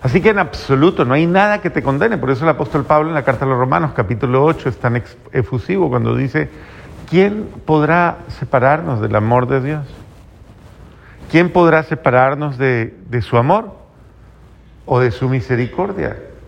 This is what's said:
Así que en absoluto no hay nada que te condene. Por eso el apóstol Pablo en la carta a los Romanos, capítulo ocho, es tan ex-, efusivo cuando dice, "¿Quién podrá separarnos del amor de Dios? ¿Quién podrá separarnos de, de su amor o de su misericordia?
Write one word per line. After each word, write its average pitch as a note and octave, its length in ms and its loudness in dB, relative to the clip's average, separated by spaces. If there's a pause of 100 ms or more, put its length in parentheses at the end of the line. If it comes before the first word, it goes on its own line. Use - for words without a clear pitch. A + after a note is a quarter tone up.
Así F3 180 2
que E3 80 4
en G#3 100 2
absoluto D3+ 640 0
no B2 100 0
hay E3 120 2
nada G3+ 340 2
que F3 100 -4
te D3 120 -4
condene. C#3+ 340 0
Por C3+ 140 -4
eso C3+ 140 -2
el E3 60 2
apóstol D3+ 340 -2
Pablo D3+ 240 2
en E3 60 -6
la C3+ 100 -2
carta C3 200 0
a C3+ 40 -2
los C3 100 0
Romanos, C#3+ 360 0
capítulo B2 500 0
ocho, D#3+ 240 0
es G#2+ 100 -6
tan A#2+ 160 -2
ex-, - 220 -6 (160)
efusivo E3+ 560 -2
cuando A#2 260 0
dice, C#3 340 -2 (640)
"¿Quién G3+ 380 2 (160)
podrá D#3 540 2 (100)
separarnos C#3 720 0
del G#2 160 -2
amor A#2+ 320 2
de C3+ 120 0
Dios? D3 260 -6 (1400)
¿Quién F3 200 4
podrá E3 320 4
separarnos C#3 760 0
de, A#2+ 380 0 (140)
de B2 120 -2
su A#2+ 160 -2
amor F#3+ 380 2 (1120)
o B2 160 2
de B2 100 2
su C3 180 -4
misericordia? B2+ 880 -2 (300)